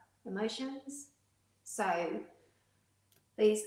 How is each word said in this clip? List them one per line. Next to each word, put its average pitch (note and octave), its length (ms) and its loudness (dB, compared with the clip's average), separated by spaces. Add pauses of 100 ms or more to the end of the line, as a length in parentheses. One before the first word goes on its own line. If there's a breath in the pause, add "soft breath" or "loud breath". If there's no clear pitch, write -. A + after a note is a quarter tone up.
(260)
emotions. C4 800 -6 (560)
So F3+ 560 -2 (1160)
these G#3+ 280 6